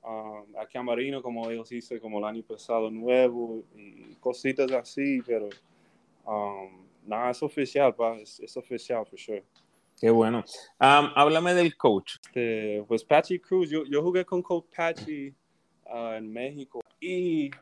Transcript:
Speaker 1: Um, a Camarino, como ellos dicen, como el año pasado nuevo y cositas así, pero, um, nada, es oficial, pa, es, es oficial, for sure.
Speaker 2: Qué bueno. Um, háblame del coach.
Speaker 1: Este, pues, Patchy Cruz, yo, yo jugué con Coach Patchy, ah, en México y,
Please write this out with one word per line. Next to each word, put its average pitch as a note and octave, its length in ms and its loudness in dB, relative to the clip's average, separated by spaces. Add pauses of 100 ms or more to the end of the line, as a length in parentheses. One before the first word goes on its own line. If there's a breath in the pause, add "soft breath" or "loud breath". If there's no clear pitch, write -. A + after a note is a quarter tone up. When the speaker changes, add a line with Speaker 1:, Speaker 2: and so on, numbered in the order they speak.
Speaker 1:
Um, G#2+ 540 -12
a A2 100 -10
Camarino, B2 540 -4
como A#2 280 -6
ellos A2+ 200 -8
dicen, A#2+ 300 -10
como G#2+ 200 -6
el G#2 60 -4
año A2 180 -6
pasado A2 480 -4
nuevo A#2+ 720 2 (120)
y G#2+ 440 -20
cositas C3 540 -2
así, C3 520 -2
pero, A2 220 -2 (800)
um, G2 600 -6 (220)
nada, A#2 240 -2
es B2 100 -6
oficial, C#3+ 540 2
pa, A2+ 220 -2
es, G#2+ 240 -20
es A2 160 -14
oficial, A#2+ 480 -6
for - 120 -20
sure. G#2 260 -10 (560)
Speaker 2:
Qué A2+ 100 4
bueno. A2+ 300 6 (400 loud breath)
Um, C#3+ 360 8
háblame D#3+ 380 6
del F3 240 4
coach. G#2+ 480 2
Speaker 1:
Este, A2 600 -4
pues, A2+ 180 0
Patchy E3 360 4
Cruz, F#3 300 0
yo, D3+ 160 -2
yo C#3+ 180 -2
jugué F3+ 220 0
con F3+ 160 -4
Coach E3+ 240 -4 (100)
Patchy, D#3 580 -6 (540)
ah, A2+ 300 -8
en A2 140 -10
México C3 500 -10 (180)
y, E3+ 500 -2 (120)